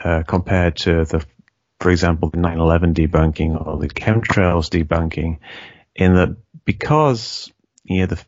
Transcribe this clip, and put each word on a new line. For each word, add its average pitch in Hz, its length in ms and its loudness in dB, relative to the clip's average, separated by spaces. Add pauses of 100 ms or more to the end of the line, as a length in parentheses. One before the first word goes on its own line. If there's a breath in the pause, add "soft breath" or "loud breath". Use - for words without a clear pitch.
uh, 82 260 0
compared 90 520 0
to 85 260 0
the, 80 200 -4 (540)
for 90 120 2
example, 85 400 2
the 85 80 -6
nine 82 200 -2
eleven 82 340 2
debunking 80 720 0
or 78 140 -6
the - 100 -4
chemtrails 92 800 0
debunking, 82 680 -2 (560 loud breath)
in 92 220 4
that 90 200 2 (280)
because, 139 880 0 (320)
you 92 160 -2
know, 92 60 2
the, 87 220 -4